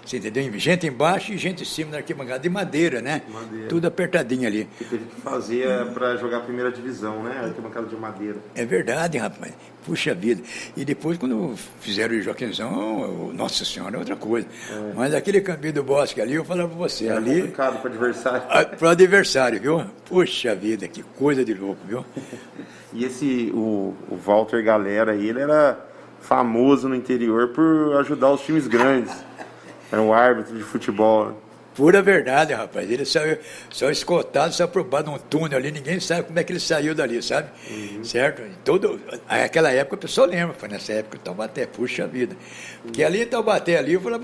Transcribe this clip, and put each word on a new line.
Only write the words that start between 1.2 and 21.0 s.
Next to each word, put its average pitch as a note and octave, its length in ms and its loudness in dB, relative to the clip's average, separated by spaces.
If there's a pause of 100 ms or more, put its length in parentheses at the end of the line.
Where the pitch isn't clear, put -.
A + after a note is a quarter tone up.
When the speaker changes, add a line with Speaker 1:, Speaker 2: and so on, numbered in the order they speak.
Speaker 1:
e - 20 -6
gente D#3+ 280 -6
em - 20 -8
cima D#3 240 -8
na D3+ 80 -8
arquibancada C3+ 400 -8
de D3 100 -4
madeira, D#3+ 540 0
né? C#3+ 180 -2 (100)
Speaker 2:
Madeira. A2 380 -10
Speaker 1:
Tudo E3 180 0
apertadinho D#3 600 0
ali. G#2+ 200 0 (120)
Speaker 2:
Que A#2+ 80 -10
teve A#2 180 -6
que - 160 -16
fazer, B2+ 480 -4
eh, B2 240 0
pra B2 240 -2
jogar A#2+ 220 -4
a - 20 -4
primeira B2 320 -4
divisão, A2 500 -8
né? B2 220 -8
Arquibancada A2+ 420 -8
de G#2+ 80 -10
madeira. G#2 420 -8 (180)
Speaker 1:
É A#2+ 100 -4
verdade, D3+ 540 -2
rapaz. - 340 -8 (320)
Puxa D#3+ 300 -2
vida. A2+ 260 0 (340)
E - 80 -8
depois, D3+ 360 -2
quando C#3+ 360 -2 (260)
fizeram A2 360 -2
o G#2+ 60 0
Joaquinzão, G#2+ 480 -6
o, G2+ 640 -4
Nossa - 320 -4
Senhora, F#2+ 300 -6
é - 20 -6
outra F#2 180 -6
coisa. A2 300 -2 (240)
Speaker 2:
É. G#2+ 260 -8
Speaker 1:
Mas C3 160 0
aquele G3 300 2
caminho D#3 320 -6
do C#3+ 80 0
Bosque C3+ 400 2
ali, B2 140 0
eu D#3+ 80 -2
falava F3 260 -2
pra E3 80 -12
você, A2+ 300 -4
Speaker 2:
Era A2 100 0
Speaker 1:
ali C3 240 2
Speaker 2:
complicado C3+ 400 -2
pro B2+ 80 -4
adversário. A#2+ 580 -2
Speaker 1:
Ah, - 160 6
pro - 240 2
adversário, E3+ 720 6
viu? C#3+ 240 0 (220)
Puxa D#3+ 480 2
vida, G2 340 -4
que - 140 -14